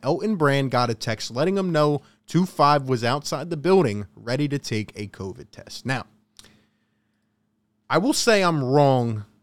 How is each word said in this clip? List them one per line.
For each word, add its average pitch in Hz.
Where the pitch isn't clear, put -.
Elton 196
Brand 139
got 123
a 117
text -
letting 165
him 190
know 151
two 180
five 147
was 120
outside 147
the 165
building 139
ready 123
to 139
take 107
a 101
covid -
test. -
Now, 123
I 143
will 240
say 208
I'm 160
wrong 123